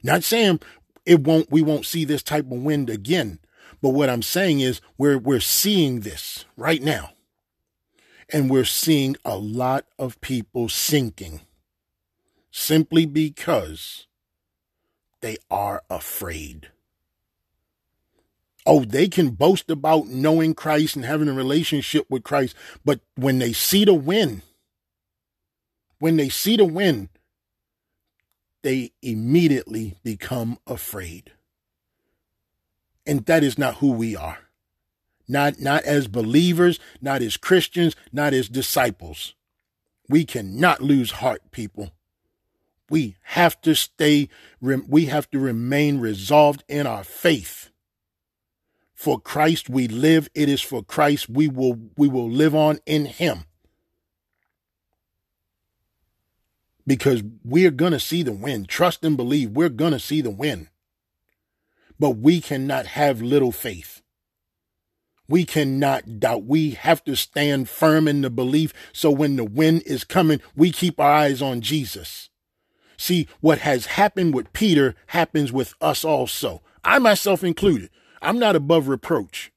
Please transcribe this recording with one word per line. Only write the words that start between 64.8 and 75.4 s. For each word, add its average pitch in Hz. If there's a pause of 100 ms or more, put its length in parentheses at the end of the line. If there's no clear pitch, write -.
We 170
cannot 135
doubt. 117
We 147
have -
to 139
stand 143
firm 156
in 143
the 131
belief. 131 (180)
So 156
when 143
the 117
wind 160
is 135
coming, 160 (140)
we 175
keep 170
our 143
eyes 147
on 131
Jesus. 107 (680)
See, 175 (140)
what 151
has 131
happened 190
with 123
Peter 151 (120)
happens 156